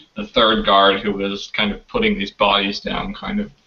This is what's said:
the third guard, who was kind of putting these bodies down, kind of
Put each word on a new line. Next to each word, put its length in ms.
the 100
third 400
guard, 340
who 120
was 360
kind 240
of 160
putting 300
these 120
bodies 500
down, 340
kind 260
of 100